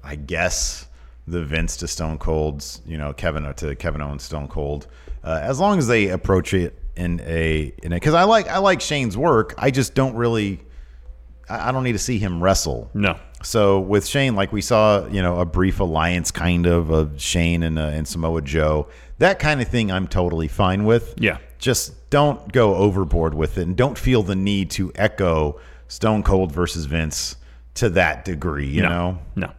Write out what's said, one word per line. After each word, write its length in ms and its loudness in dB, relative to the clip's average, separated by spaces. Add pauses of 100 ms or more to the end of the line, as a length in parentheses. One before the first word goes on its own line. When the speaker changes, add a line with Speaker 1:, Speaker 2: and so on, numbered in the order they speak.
Speaker 1:
I 140 -12
guess 720 -4 (400)
the 160 -4
Vince 340 -2
to 100 -8
Stone 320 -4
Cold's, 680 -4
you 120 -10
know, 160 -6
Kevin, 420 -4
to 200 -6
Kevin 260 -6
Owens 220 -10
Stone 240 -10
Cold, 400 -6 (360)
uh, 200 -4
as 160 -2
long 180 2
as 100 2
they 220 4
approach 440 0
it 240 -2 (200)
in 280 -4
a, 560 -2
in 120 -4
a, 60 -2
'cause 140 2
I 100 6
like, 260 4
I 80 -2
like 240 2
Shane's 360 -2
work. 400 2
I 140 4
just 240 0
don't 200 2
really, 440 0 (920)
I, 200 -4
I 20 0
don't 120 -2
need 100 0
to 60 -2
see 200 -2
him 240 -2
wrestle. 500 0
Speaker 2:
No. 240 0 (240)
Speaker 1:
So 380 4
with 260 2
Shane, 300 0
like 160 0
we 100 -2
saw, 460 4
you 140 -2
know, 180 0
a 60 2
brief 340 2
alliance 500 0
kind 360 0
of 260 4
of 300 0
Shane 420 0
and, 160 -2
uh, 40 -2
and 240 -4
Samoa 340 -2
Joe, 460 0 (320)
that 200 4
kind 220 0
of 80 -2
thing 220 0
I'm 160 -2
totally 420 0
fine 340 2
with. 340 2
Speaker 2:
Yeah. 200 0 (200)
Speaker 1:
Just 520 -4
don't 420 2
go 240 6
overboard 580 2
with 240 -2
it, 40 -2
and 160 -2
don't 200 0
feel 240 4
the 140 -2
need 360 0
to 240 -4
echo 640 0 (280)
Stone 360 0
Cold 280 4
versus 340 -2
Vince 520 -4 (380)
to 160 2
that 340 2
degree, 420 -4
you 160 0
Speaker 2:
No. 60 2
Speaker 1:
know? 280 -2 (180)
Speaker 2:
No. 240 -6